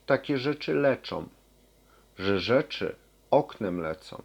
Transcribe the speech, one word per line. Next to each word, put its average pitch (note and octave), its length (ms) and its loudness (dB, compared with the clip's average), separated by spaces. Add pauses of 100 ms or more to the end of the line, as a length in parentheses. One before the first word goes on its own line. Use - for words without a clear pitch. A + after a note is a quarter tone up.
takie C#3 320 2
rzeczy C#3+ 360 -2
leczą, C3 540 0 (920)
że F#2+ 220 2
rzeczy G2+ 560 0 (360)
oknem G#2 480 2
lecą, - 460 -8